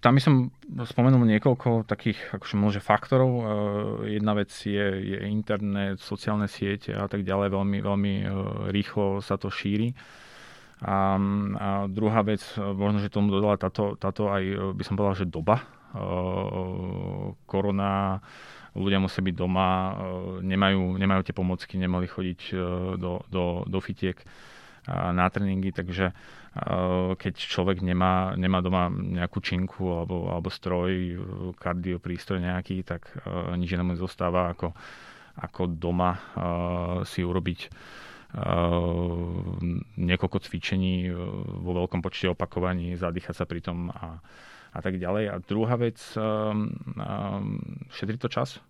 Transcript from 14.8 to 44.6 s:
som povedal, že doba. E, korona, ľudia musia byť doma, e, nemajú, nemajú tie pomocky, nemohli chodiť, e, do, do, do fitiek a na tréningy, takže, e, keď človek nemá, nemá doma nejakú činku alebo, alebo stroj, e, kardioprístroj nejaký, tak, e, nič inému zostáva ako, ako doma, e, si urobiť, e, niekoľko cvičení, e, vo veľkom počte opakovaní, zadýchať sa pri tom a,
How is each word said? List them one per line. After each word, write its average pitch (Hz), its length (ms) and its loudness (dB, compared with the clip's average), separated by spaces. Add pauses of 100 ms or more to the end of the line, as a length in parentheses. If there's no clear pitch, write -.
som - 80 -2
povedal, 98 320 2
že - 0 -
doba. 82 320 2
E, - 60 -4 (1900)
korona, 98 720 2 (560)
ľudia 98 240 4
musia 95 240 0
byť 95 80 0
doma, 92 360 2
e, 92 240 2 (520)
nemajú, 95 560 4
nemajú 95 240 4
tie - 80 -6
pomocky, 92 480 -2
nemohli 90 240 0
chodiť, 90 360 -6 (120)
e, - 20 -4 (460)
do, 90 240 -4
do, 87 400 0
do 92 160 0
fitiek 92 400 -4 (640)
a 90 240 0
na 90 200 4
tréningy, 95 440 0
takže, 90 400 0
e, - 20 -12 (1000)
keď 95 160 -2
človek 92 480 0
nemá, 92 560 4
nemá 92 240 4
doma 90 320 2
nejakú 92 480 -2
činku 92 480 -2
alebo, 87 400 -2
alebo 87 240 -2
stroj, 90 400 0
e, 90 220 -2 (420)
kardioprístroj 90 800 -4
nejaký, 90 480 -2
tak, - 240 -8 (160)
e, 90 320 -4
nič 90 160 0
inému 90 240 0
zostáva 87 560 0
ako, 85 240 -6 (640)
ako - 200 -6 (120)
doma, 87 400 2
e, 92 60 -4 (880)
si 90 160 -2
urobiť, 87 400 0
e, - 40 -16 (2250)
niekoľko 90 480 2
cvičení, 92 640 0
e, - 20 -4 (540)
vo 90 60 -2 (100)
veľkom 90 240 0
počte 92 240 -2
opakovaní, 90 640 -2
zadýchať 87 420 -4
sa 87 140 -4
pri 85 160 -6
tom 87 240 -4
a, 82 320 -12 (480)